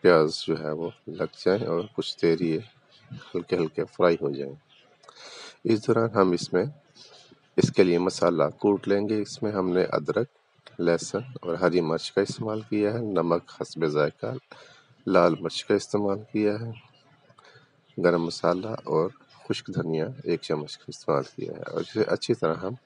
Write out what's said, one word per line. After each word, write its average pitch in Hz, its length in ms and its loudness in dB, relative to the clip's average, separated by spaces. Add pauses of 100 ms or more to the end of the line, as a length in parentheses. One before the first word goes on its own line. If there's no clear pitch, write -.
प्याज 80 440 6
जो 82 100 0
है 78 160 -6
वो 82 200 -8 (160)
लग 87 200 -4 (160)
जाए 107 140 4
और 90 380 -2
कुछ - 260 -6
देर 82 200 4
ये 80 220 -2 (480)
हल्के - 440 -6
हल्के 80 280 -2
fry 87 380 2
हो 71 80 -2
जाएं। 69 280 -8 (1080)
इस 110 200 2
दौरान 113 280 2
हम 95 200 6
इसमें 92 380 -2 (880)
इसके - 260 4
लिए 87 140 4
मसाला 87 480 2
कूट 98 420 0
लेंगे। 104 320 0
इसमें 104 320 -6
हमने 92 320 2
अदरक, - 440 -2 (520)
लहसुन 101 540 -2 (100)
और 87 200 -2
हरी 87 160 4
मिर्च 80 360 -2
का 98 60 2
इस्तेमाल 110 400 -4
किया 104 280 -2
है, 113 220 -4
नमक 85 340 0 (140)
हस्बे 80 300 -2
जायका, 76 480 -2 (720)
लाल 90 240 6
मिर्च 82 300 -6
का - 120 2
इस्तेमाल 101 440 -2
किया 107 380 -2
है, 117 260 -10 (1160)
गरम 85 280 4
मसाला 92 480 -2 (140)
और 80 240 0 (340)
खुश्क - 240 -6
धनिया 80 440 -4 (120)
एक 82 140 0
चम्मच 76 360 -6
का - 120 -20
इस्तेमाल 73 340 -2
किया - 340 -10
है - 60 -14
और - 200 -6
इसे 107 220 -2
अच्छी - 300 -2
तरह 82 320 -2
हम 117 200 -6